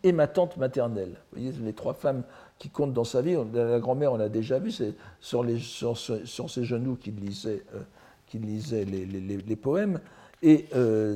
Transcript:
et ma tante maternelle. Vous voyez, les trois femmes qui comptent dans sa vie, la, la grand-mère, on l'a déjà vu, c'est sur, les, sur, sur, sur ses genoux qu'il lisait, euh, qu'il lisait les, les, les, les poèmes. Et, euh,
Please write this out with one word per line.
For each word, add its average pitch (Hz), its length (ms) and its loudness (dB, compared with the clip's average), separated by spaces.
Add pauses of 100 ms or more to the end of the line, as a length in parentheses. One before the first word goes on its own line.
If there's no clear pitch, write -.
et 185 80 8
ma 156 160 6
tante 175 300 0
maternelle. 117 580 -2 (160)
Vous - 80 -10
voyez, 131 120 -4 (120)
les 110 100 -4
trois - 200 -4
femmes 135 300 0 (340)
qui - 120 -14
comptent 139 240 -2
dans 117 100 2
sa 123 180 2
vie, 170 160 2 (160)
la, 117 120 2
la 120 140 4
grand-mère, 131 340 2
on 117 40 0
l'a 107 100 2
déjà 113 320 0
vu, 220 120 -2
c'est 107 220 -4 (260)
sur, 120 240 0
les, 117 160 0
sur, 117 360 -4
sur, 107 320 -6
sur 123 220 -8
ses 127 140 -4
genoux 123 320 -2
qu'il 107 200 -10
lisait, 101 480 -6 (120)
euh, - 60 -10 (440)
qu'il 113 160 -10
lisait 107 440 -4
les, 95 200 -6
les, 98 140 -8
les, 98 180 -6
les 104 180 -6
poèmes. 175 440 -2 (420)
Et, 156 320 8
euh, 110 420 2